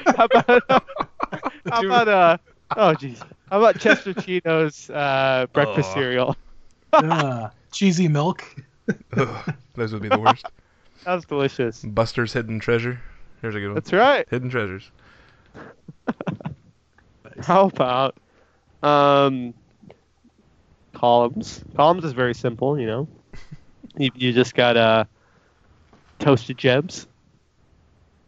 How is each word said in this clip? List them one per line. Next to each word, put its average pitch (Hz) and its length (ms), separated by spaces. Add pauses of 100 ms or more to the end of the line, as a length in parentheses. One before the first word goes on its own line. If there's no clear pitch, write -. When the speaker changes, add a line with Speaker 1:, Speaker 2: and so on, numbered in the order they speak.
Speaker 1:
how 233 200
about, 240 580 (840)
how 233 120
Speaker 2:
Dude. - 100
Speaker 1:
about, 233 160
uh, 175 300 (400)
oh, 185 160
jeez. 131 260 (300)
How 202 100
about 208 200
Chester - 340
Cheeto's, 165 760
uh, 135 600
breakfast 135 380
Speaker 2:
Ugh. 95 60
Speaker 1:
cereal? 127 400 (300)
<laughs> - 280
Speaker 3:
Yeah. 147 560 (220)
Cheesy 185 360
milk. 151 360 (440)
<laughs> - 300
Speaker 2:
Ugh, 131 360 (220)
those 113 180
would 104 80
be 107 80
the 104 100
worst. 113 260 (580)
Speaker 1:
That 180 120
was 170 100
delicious. 135 580
Speaker 2:
Buster's 113 500
Hidden 113 260
Treasure. 120 400 (420)
Here's 110 140
a 104 40
good 101 80
one. 101 80
Speaker 1:
That's - 180
right. 240 360
Speaker 2:
Hidden 123 200
Treasures. 101 400 (640)
Speaker 1:
<laughs> - 1900
How 180 260
about, 127 480 (640)
um, 139 720 (1400)
columns? 120 680 (120)
Columns 165 280
is 147 100
very 123 200
simple, 131 460
you 117 80
know. 127 200 (880)
You, 139 200
you 127 180
just 123 220
got, 120 200
uh, 110 280 (1120)
toasted 131 400
gems. 139 480 (1200)